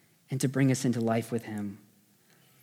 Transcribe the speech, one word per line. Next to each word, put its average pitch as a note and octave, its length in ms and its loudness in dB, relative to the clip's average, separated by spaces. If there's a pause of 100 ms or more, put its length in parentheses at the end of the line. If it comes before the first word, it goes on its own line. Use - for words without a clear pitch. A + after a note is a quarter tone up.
(280)
and C3 120 -4
to C3+ 80 2
bring C3+ 240 4
us B2 120 0
into A#2+ 160 2
life A2+ 300 0
with A#2 140 -4
him. G#2 340 -8 (840)